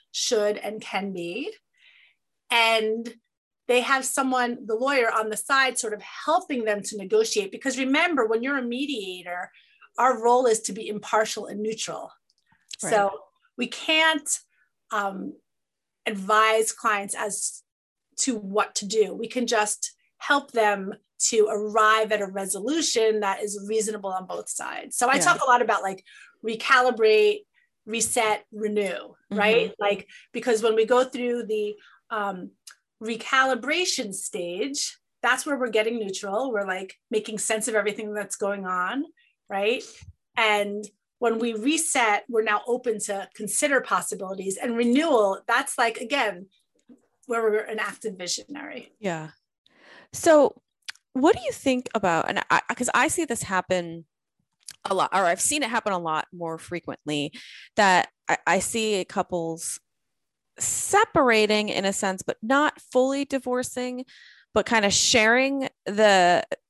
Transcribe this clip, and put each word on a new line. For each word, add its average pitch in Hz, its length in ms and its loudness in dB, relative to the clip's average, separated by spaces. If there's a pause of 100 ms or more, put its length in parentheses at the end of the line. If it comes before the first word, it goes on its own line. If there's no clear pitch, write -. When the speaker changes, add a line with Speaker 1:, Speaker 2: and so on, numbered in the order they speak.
Speaker 1:
should 208 480 0
and 214 220 -8
can 196 320 -6
be. 185 400 -8 (1000)
And 226 600 2 (560)
they 247 120 4
have 262 240 0
someone, 254 600 0
the 220 80 -4
lawyer 247 380 2
on 220 160 0
the 214 80 -6
side, 262 420 0
sort 214 160 -4
of 202 80 -10
helping 302 640 -2
them 208 180 0
to 208 140 -8
negotiate. 208 560 0
Because 240 260 -4
remember, 269 480 2
when 226 160 0
you're 269 160 -2
a 254 40 -4
mediator, 190 880 -8 (480)
our 233 240 2
role 247 240 4
is 220 160 2
to - 100 -6
be 220 160 -10
impartial 214 580 -2
and 202 140 -10
neutral. 220 500 -8 (720)
Speaker 2:
Right. 185 80 -4
Speaker 1:
So 202 200 2 (460)
we 240 100 -4
can't, 320 640 0 (600)
um, 196 440 -6 (720)
advise 220 680 2
clients 208 420 -2
as - 480 -6 (560)
to 247 180 0
what 208 400 -2
to 214 100 -8
do. 196 280 2
We 226 140 -8
can 240 180 -2
just 214 460 0 (260)
help 285 340 0
them 208 420 2 (340)
to 214 200 4
arrive 214 640 2
at 208 100 0
a 202 60 -4
resolution 214 920 0
that 196 220 -2
is 202 260 -8
reasonable 208 440 -2
on 185 140 -6
both 175 220 -10
sides. - 480 -8
So 247 120 2
I 262 60 4
Speaker 2:
Yeah. 262 60 2
Speaker 1:
talk 349 200 4
a 285 60 -2
lot 247 160 6
about, 214 200 0
like, 190 220 -6 (400)
recalibrate, 220 1000 4 (400)
reset, 220 640 0
renew, 208 640 -4 (160)
right? 214 400 2
Speaker 2:
Mm-hmm. - 120 -8
Speaker 1:
Like, 202 260 0 (240)
because 226 300 0
when 220 120 4
we 220 100 4
go 254 200 4
through 240 420 -4
the, 208 300 -4 (340)
um, 196 400 -6 (520)
recalibration 262 1120 0
stage, 190 840 -6 (240)
that's 254 240 0
where 285 100 -2
we're 247 140 -2
getting 220 300 0
neutral. 208 520 -4
We're, 202 140 -2
like, 190 300 -8 (140)
making 214 280 -4
sense 220 300 -2
of 220 80 0
everything 208 380 -2
that's 202 220 -8
going 202 300 -4
on, 185 380 -2 (440)
right? 208 360 -2 (520)
And 208 480 0 (360)
when 226 180 0
we 233 160 -2
reset, 233 760 0
we're 226 140 0
now 214 240 0
open 240 320 -2
to 196 360 -6
consider 262 460 0
possibilities. 190 760 -4
And 240 200 -4
renewal, 240 680 2
that's, 254 320 -2
like, 233 220 0
again, 220 480 -4 (800)
where 226 160 -2
we're 214 180 2
an 214 180 -8
active 196 400 -6
visionary. - 800 -10
Speaker 2:
Yeah. 160 320 -6 (840)
So - 480 6 (540)
what 277 220 4
do 740 80 -10
you 554 80 -4
think 254 420 -2
about, 180 340 0
and 196 220 0
I, 165 100 4 (140)
'cause - 200 -4
I 254 140 4
see 330 160 -2
this 240 180 -6
happen 175 640 -4 (800)
a 196 100 -2
lot, 175 180 0
or 190 120 4
I've 180 160 2
seen 294 220 -2
it 226 80 -4
happen 226 220 -2
a 185 60 0
lot 160 340 -2
more 165 260 -8
frequently, 151 720 -6 (440)
that 190 340 4 (180)
I, - 180 2
I 175 120 4
see 208 460 -2
couples 165 760 -6 (800)
separating 220 1080 2
in - 160 -2
a 196 80 0
sense, 190 300 -4
but - 200 -6
not 277 380 0
fully 269 440 0
divorcing, 254 800 -4 (500)
but 208 120 2
kind 220 180 4
of 202 80 4
sharing 262 760 4 (180)
the 190 580 6 (260)